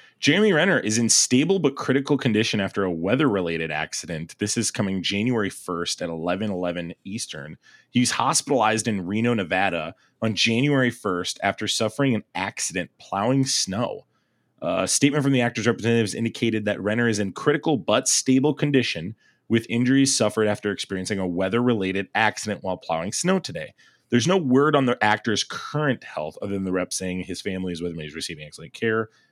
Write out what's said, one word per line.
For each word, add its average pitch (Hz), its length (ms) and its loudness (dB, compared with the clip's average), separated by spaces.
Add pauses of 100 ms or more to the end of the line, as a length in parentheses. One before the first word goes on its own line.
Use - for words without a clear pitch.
(200)
Jeremy 190 320 4
Renner 160 260 4
is 107 200 0
in 117 100 2
stable 127 500 2
but 135 160 2
critical 139 420 0
condition 110 440 0
after 98 240 -2
a 90 60 0
weather-related 87 800 0
accident. 80 680 -6
This - 180 -2
is 113 140 0
coming 95 320 -2
January 104 480 0
first - 500 -6
at 87 80 -6
eleven 87 400 -2
eleven 87 540 -4
Eastern. 80 560 -10 (320)
He's 123 220 2
hospitalized 117 760 2
in 98 180 -2
Reno, 110 300 0
Nevada 90 600 -2 (260)
on 110 140 -2
January 123 560 2
first 90 500 -4
after 101 240 -2
suffering 113 480 0
an 104 80 -2 (140)
accident 92 640 -6
plowing 127 480 0
snow. 95 600 -4 (560)
Uh, 90 220 0
a 95 40 0
statement 143 360 2
from 139 80 4
the 127 100 4
actor's 117 240 0
representatives 117 480 2
indicated 110 520 0
that 95 140 0
Renner 110 280 0
is 104 100 2
in 98 140 -2
critical 151 440 0
but 110 300 0
stable 131 480 2
condition 123 640 0 (320)
with 113 200 2
injuries 131 480 4
suffered 110 300 2
after 104 240 0
experiencing 95 480 -4
a 95 80 -2
weather-related 95 880 0
accident 107 480 0
while 92 140 -4
plowing 85 360 -4
snow - 280 0
today. 80 340 -10 (360)
There's 120 180 2
no 196 80 6
word 147 400 4
on 135 100 4
the 120 160 2
actor's 107 400 2
current - 600 -4
health 78 360 -8
other 101 140 -4
than 95 100 -2
the 92 80 -2
rep 90 200 -2
saying 92 320 -4
his 90 160 -10
family 92 320 -4
is 80 100 -8
with 87 80 -4
him 82 80 -8
and 78 60 -8
he's 73 100 -12
receiving 80 320 -10
excellent 78 260 -18
care. 110 360 -2 (240)